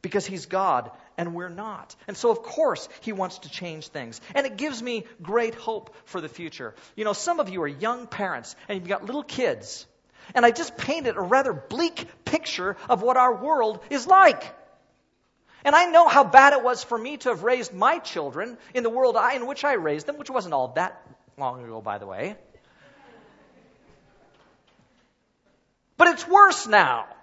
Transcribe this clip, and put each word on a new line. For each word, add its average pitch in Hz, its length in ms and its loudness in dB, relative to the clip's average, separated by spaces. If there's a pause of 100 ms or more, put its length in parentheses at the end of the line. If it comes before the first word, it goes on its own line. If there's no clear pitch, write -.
Because 185 220 -4
he's 185 220 -12
God 185 440 -2 (280)
and 170 160 -8
we're 175 160 -10
not. 196 440 -16 (140)
And 196 80 -14
so, 233 140 0
of 226 120 -2
course, 269 460 -4 (140)
he 220 100 -10
wants 190 280 -8
to 147 100 -20
change 160 380 -14
things. 120 300 -14 (160)
And 277 120 0
it 214 100 -10
gives 254 260 -8
me 233 220 -8 (160)
great 226 340 -2
hope - 400 -10 (120)
for 180 160 -10
the 151 60 -12
future. 139 460 -14 (220)
You 214 80 -6
know, 208 80 0
some 339 260 -4
of 190 120 -2
you 185 120 -6
are 147 60 -4
young 226 380 -6
parents 175 500 -8 (100)
and 202 120 -8
you've 175 100 -12
got 196 160 -4
little 285 180 -8
kids. - 640 -6 (480)
And 240 120 6
I 233 60 6
just - 260 -10
painted 262 380 -4
a 202 40 -6
rather 240 320 2
bleak 240 540 -6 (180)
picture 202 540 -4 (100)
of 240 140 2
what 254 160 2
our 247 160 6
world 214 460 0 (100)
is 269 160 -4
like. 381 360 8 (1200)
And 285 80 4
I 349 100 8
know 339 240 8
how 277 160 6
bad 277 300 8
it 247 100 0
was 247 180 -2
for 233 140 -8
me 247 220 -8
to 254 100 -6
have 180 140 -4
raised 240 320 -2
my 254 240 2
children 170 580 -10 (160)
in 247 100 -4
the 226 80 -2
world 233 280 2
I, 247 160 0
in 247 120 -6
which 277 180 -8
I 285 100 2
raised 151 320 -4
them, 294 100 -8
which 285 140 -14
wasn't 190 240 -4
all 131 220 -2
that 175 220 -4 (380)
long 127 260 -8
ago, 113 200 -16
by 101 160 -6
the 98 80 -14
way. 120 300 -10 (3500)
But 349 100 8
it's - 180 -2
worse 381 400 6
now. 147 380 4 (180)